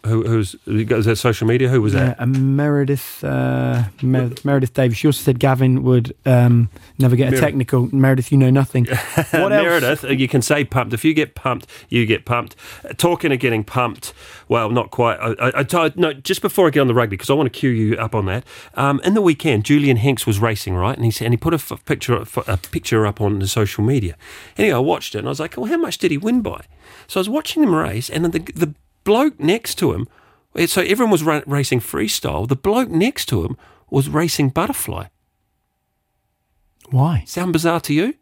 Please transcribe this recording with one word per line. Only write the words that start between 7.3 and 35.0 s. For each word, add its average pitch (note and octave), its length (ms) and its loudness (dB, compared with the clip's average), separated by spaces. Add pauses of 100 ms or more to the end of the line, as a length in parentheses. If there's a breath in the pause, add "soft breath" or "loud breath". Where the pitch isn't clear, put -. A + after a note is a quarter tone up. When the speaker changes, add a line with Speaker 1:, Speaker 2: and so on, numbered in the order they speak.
Speaker 1:
Mer- C3 80 2
Speaker 2:
technical. C3+ 540 0
Meredith, C3+ 380 2
you C#3 60 6
know C3 100 6
nothing. C3 380 2
Speaker 1:
<laughs> - 280 -4 (180)
Speaker 2:
What F3+ 200 2
else? G#3 100 4
Speaker 1:
Meredith, D3 420 2
uh, C3 40 -8
you C3 180 2
can C3 140 2
say D3 240 0
pumped. A#2 300 -2
If A2+ 100 -6
you D#3 80 4
get D3+ 220 0
pumped, - 320 -4 (240 loud breath)
you A#2+ 160 2
get G#2+ 180 0
pumped. A#2+ 320 -6 (260 loud breath)
Uh, - 140 -14
talking E3+ 340 0
of B2 100 0
getting A#2 220 0
pumped, - 520 -4 (340 loud breath)
well, A#2 220 0
not A#2+ 200 0
quite. A#2 300 0
I, A2+ 180 -4
I, B2+ 180 0
I C#3 80 0
t-, D#3+ 320 0
no, E3 180 0
just D#3 260 -6
before F#3+ 260 2
I D#3 40 4
get C#3+ 100 2
on C3+ 60 4
the A#2+ 80 2
rugby, A2 240 0
'cause - 100 -10
I C#3 60 2
wanna C#3 160 0
cue - 180 -2
you A2 300 0
up A2+ 160 -4
on G#2 100 0
that. G2 200 -4 (320 loud breath)
Um, C#3 280 0
in F3+ 80 2
the G#3+ 80 2
weekend, D3 460 2
Julian C#3+ 320 4
Hinks B2+ 280 0
was G2+ 120 0
racing, G#2 380 -2
right? F#2+ 200 -2
And A#2 80 -4
he A#2 60 4
said, G#2+ 160 -6
and A#2+ 80 2
he - 20 2
put D#3+ 160 -2
a E3 40 0
f-, - 280 -10
picture, B2 380 -2
f-, - 260 -8
a F#2+ 80 0
picture - 500 -2
up G2+ 140 -4
on G#2 180 0
the F#2+ 80 -2
social G#2 380 -2
media. A2+ 300 0 (420 loud breath)
Anyway, G3+ 180 2
I A#2+ 40 2
watched - 360 -2
it G#2+ 40 -4
and G#2 100 -6
I - 20 -4
was C#3+ 100 -8
like, E3 180 -8
"Well, A#3+ 80 -6
how D#4+ 100 -2
much - 220 -4
did - 120 0
he C#3+ 60 0
win A3+ 240 0
by?" - 220 -8 (440 loud breath)
So - 120 -4
I - 20 0
was F#3+ 80 -4
watching D4+ 340 -2
them G3 120 4
race, B2+ 340 -2
and D#3+ 160 -2
the, E3+ 140 -2 (160)
the D#3 180 -2 (300)
bloke B3 380 2
next F#3+ 360 -2
to C3 180 0
him, A2+ 120 -6 (600 soft breath)
so F3 160 0
everyone G#3+ 280 2
was D#3+ 120 4
ra-, D3+ 240 0
racing C3+ 340 0
freestyle. D#2 680 -4
The C3 80 0
bloke A3 360 0
next F#3+ 400 0
to F#2 140 0
him - 120 -8 (320 soft breath)
was C#3 220 0
racing D3+ 400 0
butterfly. D#3+ 560 -4 (1800)